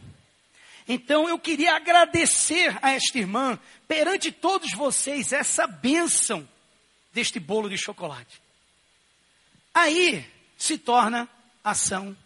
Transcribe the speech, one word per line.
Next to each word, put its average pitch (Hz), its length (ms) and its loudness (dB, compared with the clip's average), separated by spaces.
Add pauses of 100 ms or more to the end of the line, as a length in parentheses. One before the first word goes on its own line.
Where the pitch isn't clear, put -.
(880)
Então 285 400 2
eu 339 120 -2
queria 330 360 0
agradecer 330 1080 4
a 269 80 2
esta - 280 -2
irmã, 220 400 -2 (280)
perante 320 440 0
todos 339 420 -2
vocês, 269 600 -4
essa 294 340 0
bênção 240 800 0 (680)
deste 233 280 -4
bolo 202 280 -4
de 190 100 -8
chocolate." 147 640 -12 (1300)
Aí 330 540 2 (280)
se - 200 -4
torna 240 520 0 (340)
ação 196 640 -4